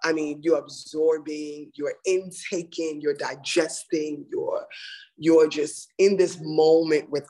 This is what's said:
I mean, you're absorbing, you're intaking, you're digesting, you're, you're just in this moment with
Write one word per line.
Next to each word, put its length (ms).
I 80
mean, 300
you're 160
absorbing, 1160
you're 200
intaking, 960
you're 140
digesting, 1200
you're, 340
you're 320
just 400
in 180
this 260
moment 680
with 200